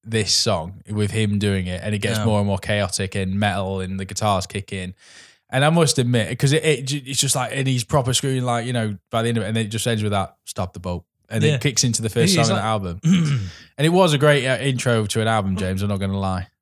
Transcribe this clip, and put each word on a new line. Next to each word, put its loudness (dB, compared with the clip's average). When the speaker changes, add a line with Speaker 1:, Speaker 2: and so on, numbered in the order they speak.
Speaker 1:
this -2
song, -2
with -2
him 0
doing 0
it, -6
and -2
it -2
gets -2
Speaker 2:
Yeah. -2
Speaker 1:
more 2
and 2
more 0
chaotic -2
and -2
metal, -2
and -6
the -6
guitars -2
kick -8
in. -8
And 2
I 4
must 4
admit, 0
'cause 2
it, 0
it, 2
ju-, -4
it's -6
just 0
like, -4
and -2
he's 0
proper 0
screaming, -2
like, -2
you -4
know, -2
by 0
the 0
end 0
of -2
it, -4
and 0
it 0
just -4
ends 0
with 0
that, -2
"Stop -8
the -14
boat." -8
And -2
Speaker 2:
Yeah. 4
Speaker 1:
it -4
kicks 0
into 0
the -2
first 2
Speaker 2:
He's -
Speaker 1:
song 4
of 4
the 2
Speaker 2:
like, 0
Speaker 1:
album. -2
Speaker 2:
<clears throat> 2
Speaker 1:
And 2
it 6
was 6
a 2
great, 4
uh, 2
intro 2
to -2
an 2
album, 2
James, -2
I'm 0
not -2
gonna -2
lie. -4